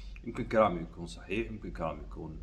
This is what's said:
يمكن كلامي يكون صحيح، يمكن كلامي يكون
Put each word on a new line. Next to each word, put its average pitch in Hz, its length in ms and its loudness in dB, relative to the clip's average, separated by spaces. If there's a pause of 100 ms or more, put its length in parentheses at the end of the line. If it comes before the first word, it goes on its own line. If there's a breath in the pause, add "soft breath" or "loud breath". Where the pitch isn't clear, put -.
(240 loud breath)
يمكن 117 200 -4
كلامي 104 360 8
يكون 82 260 -8
صحيح، 110 440 -4
يمكن 101 220 -8
كلامي 80 280 -2
يكون 78 420 -8